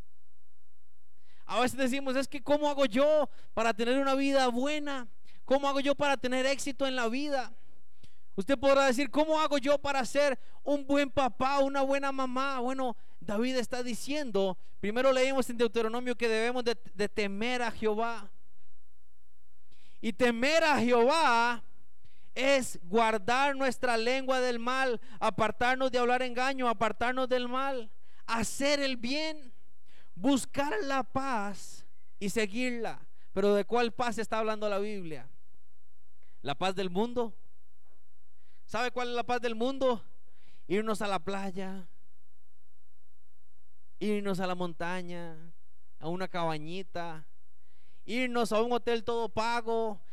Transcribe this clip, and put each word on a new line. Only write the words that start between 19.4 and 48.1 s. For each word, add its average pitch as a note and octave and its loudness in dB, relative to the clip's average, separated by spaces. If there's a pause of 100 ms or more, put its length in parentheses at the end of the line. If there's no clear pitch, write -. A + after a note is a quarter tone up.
Y A3+ 0
temer B3+ 4
a D4 4
Jehová A#3+ 4 (720)
es C4 2
guardar A3+ 2
nuestra B3+ 2
lengua B3+ 2
del B3 2
mal, B3 0 (180)
apartarnos A#3+ 2
de B3 0
hablar B3 4
engaño, B3+ 0
apartarnos A#3 0
del B3 2
mal, C4 -2 (360)
hacer C4+ 0
el C4 0
bien, D4 -4 (600)
buscar C#4 2
la C4+ 0
paz A3+ -2 (320)
y G3+ 0
seguirla. A3 -2 (320)
Pero G3+ 6
¿de G3+ 4
cuál A#3 2
paz A#3 0
está A3 0
hablando G#3+ 0
la G3+ 0
Biblia? G3 -4 (1160)
¿La C#3 -2
paz F#3 0
del F#3+ 0
mundo? A#3 0 (1300)
¿Sabe A#3+ 0
cuál B3 -2
es A#3+ -4
la A#3+ 0
paz A#3+ 0
del A#3 0
mundo? B3+ 2 (640)
Irnos G#3+ 0
a G#3+ -2
la F#3+ 0
playa, F#3+ -2 (2000)
irnos G3+ 0
a F#3 0
la F3+ 0
montaña, F3 -4 (460)
a D#3 -2
una F3+ -2
cabañita, E3 -2 (800)
irnos A#3+ 0